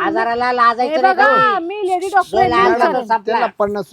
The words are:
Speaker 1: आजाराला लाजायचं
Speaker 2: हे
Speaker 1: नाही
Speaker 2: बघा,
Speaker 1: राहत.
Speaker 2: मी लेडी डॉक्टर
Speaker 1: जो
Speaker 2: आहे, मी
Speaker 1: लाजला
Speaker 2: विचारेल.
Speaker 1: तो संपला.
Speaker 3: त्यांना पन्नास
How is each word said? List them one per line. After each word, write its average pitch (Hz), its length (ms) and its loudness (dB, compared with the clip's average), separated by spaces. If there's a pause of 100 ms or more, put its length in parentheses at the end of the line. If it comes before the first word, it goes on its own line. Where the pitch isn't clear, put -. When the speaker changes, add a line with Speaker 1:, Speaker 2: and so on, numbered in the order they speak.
Speaker 1:
आजाराला 240 520 -2
लाजायचं 247 420 2
Speaker 2:
हे 320 60 0
Speaker 1:
नाही 381 120 4
Speaker 2:
बघा, 392 140 2
Speaker 1:
राहत. 440 340 2
Speaker 2:
मी 381 260 -6
लेडी 359 200 -2
डॉक्टर 370 240 0
Speaker 1:
जो 403 60 -2
Speaker 2:
आहे, 370 100 2
मी - 40 -2
Speaker 1:
लाजला 392 220 2
Speaker 2:
विचारेल. 311 220 0
Speaker 1:
तो 247 60 -2
संपला. 226 160 -2
Speaker 3:
त्यांना 220 280 -2
पन्नास 202 480 -4